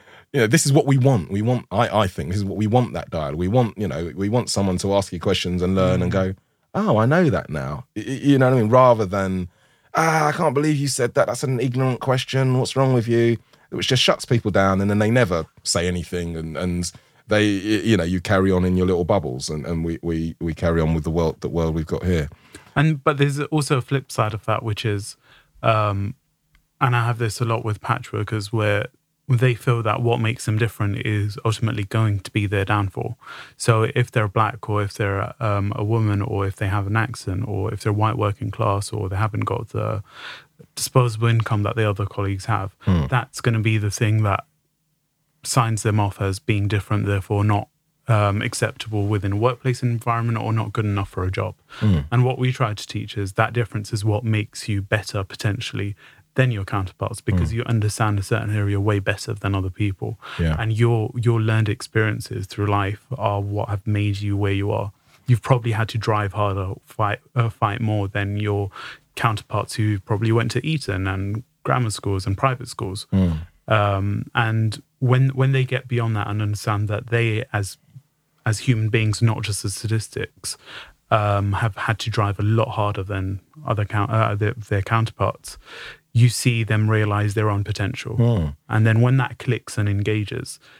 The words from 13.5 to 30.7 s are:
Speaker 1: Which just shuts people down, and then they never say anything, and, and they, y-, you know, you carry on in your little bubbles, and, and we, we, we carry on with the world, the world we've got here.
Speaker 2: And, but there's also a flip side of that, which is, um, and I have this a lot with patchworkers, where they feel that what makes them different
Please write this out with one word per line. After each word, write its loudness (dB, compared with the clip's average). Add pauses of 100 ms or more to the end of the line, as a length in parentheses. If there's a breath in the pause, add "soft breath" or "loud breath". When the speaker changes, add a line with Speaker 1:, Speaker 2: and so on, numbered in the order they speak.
Speaker 1:
Which -4
just 4
shuts 2
people 2
down, 4
and 2
then 2
they 2
never 2 (160)
say 0
anything, -4
and, -6
and -2 (360 soft breath)
they, 4
y-, 0
you 4
know, 2
you 0
carry 4
on 4
in 2
your 4
little 2
bubbles, -2
and, -8
and -4
we, -4
we, -2
we -2
carry 0
on 2
with 0
the -2
world, 0
the -6
world 0
we've -2
got -4
here. 0 (480 loud breath)
Speaker 2:
And, 2
but 2
there's 2
also 0
a 0
flip -4
side 0
of -8
that, -2
which -4
is, -4 (480 soft breath)
um, 0 (680)
and 2
I 0
have -2
this -4
a 0
lot -2
with -4
patchworkers, -4
where 0 (420)
they 4
feel 0
that 0
what 2
makes -2
them 0
different -2